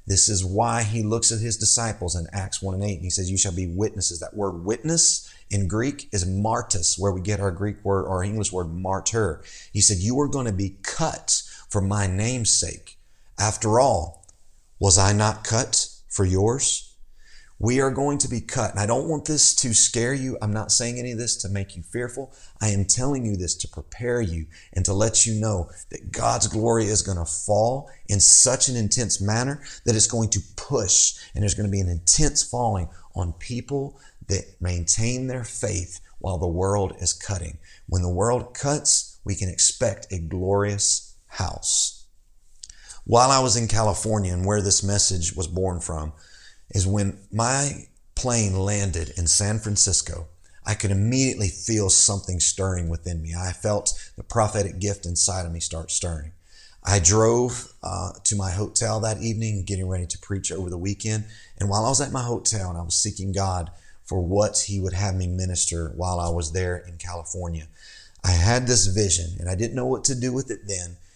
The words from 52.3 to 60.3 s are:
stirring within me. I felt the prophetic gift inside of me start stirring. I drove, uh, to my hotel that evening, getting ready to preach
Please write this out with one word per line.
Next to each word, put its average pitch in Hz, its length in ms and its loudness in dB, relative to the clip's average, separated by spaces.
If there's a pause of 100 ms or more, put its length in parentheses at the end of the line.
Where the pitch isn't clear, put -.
stirring 92 480 0
within 85 340 -4
me. 80 140 -6
I 90 160 -4
felt 104 420 -2 (220)
the - 80 -12
prophetic 104 560 0
gift 101 260 -2
inside 90 400 0
of 82 60 -8
me 85 80 -8
start 82 320 -8
stirring. 80 400 -4 (500)
I 101 180 4
drove, 117 760 4 (100)
uh, 90 300 -6 (100)
to 104 140 0
my 95 140 -2
hotel 107 500 -2
that 110 200 -2
evening, 107 440 -2
getting 92 240 -2
ready 90 160 -2
to - 140 -8
preach 98 300 -6